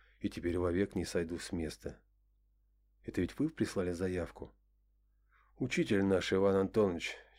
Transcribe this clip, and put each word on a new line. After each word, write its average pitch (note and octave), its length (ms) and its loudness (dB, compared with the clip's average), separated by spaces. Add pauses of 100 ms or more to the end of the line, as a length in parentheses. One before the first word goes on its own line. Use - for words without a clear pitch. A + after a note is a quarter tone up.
(200)
и G#2 100 -4
теперь E2+ 280 -2
вовек F2+ 380 0
не F2 100 -2
сойду E2+ 320 -2
с - 140 -12
места. D#2 480 -6 (1080)
«Это - 160 -2
ведь - 160 -2
вы D#3 120 0
прислали F#2 420 -2
заявку?» F2+ 600 -4 (1080)
«Учитель B2 440 2
наш, F#2+ 300 2
Иван F#2+ 220 4
Антонович, G2 640 2 (220)